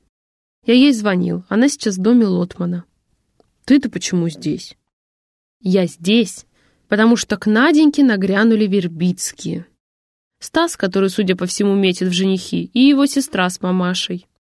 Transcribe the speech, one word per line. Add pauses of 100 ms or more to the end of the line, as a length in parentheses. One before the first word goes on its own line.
(640)
Я
ей
звонил,
она
сейчас
в
доме
Лотмана». (800)
«Ты-то
почему
здесь?» (840)
«Я
здесь, (420)
потому
что
к
Наденьке
нагрянули
Вербицкие. (720)
Стас,
который,
судя
по
всему,
метит
в
женихи,
и
его
сестра
с
мамашей. (220)